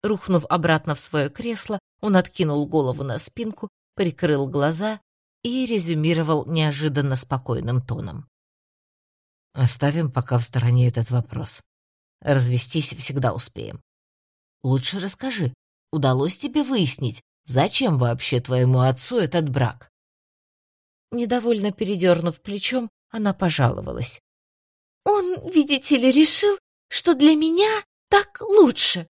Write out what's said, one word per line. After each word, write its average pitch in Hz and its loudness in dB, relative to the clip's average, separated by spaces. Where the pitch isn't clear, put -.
Рухнув 185 0
обратно 160 0
в - -10
своё 151 -2
кресло, 226 -6
он 202 2
откинул 151 0
голову 143 -2
на 131 -6
спинку, 220 -8
прикрыл 151 0
глаза 160 -2
и 254 -2
резюмировал 160 0
неожиданно 147 -2
спокойным 123 -4
тоном. - -10
«Оставим 143 0
пока 123 -2
в 117 0
стороне 123 2
этот 113 -4
вопрос. 117 -6
Развестись 131 0
всегда 131 -2
успеем. - -12
Лучше 135 -2
расскажи, 196 -4
удалось 139 0
тебе 285 -4
выяснить, 180 -2
зачем 156 0
вообще 123 -2
твоему 127 2
отцу 131 0
этот 165 0
брак?» 127 -4
Недовольно 233 0
передёрнув 175 0
плечом, 214 -6
она 208 -2
пожаловалась. - -2
«Он, 370 0
видите 294 4
ли, 254 4
решил, 320 4
что - 2
для 294 6
меня 359 2
так - 2
лучше». 339 4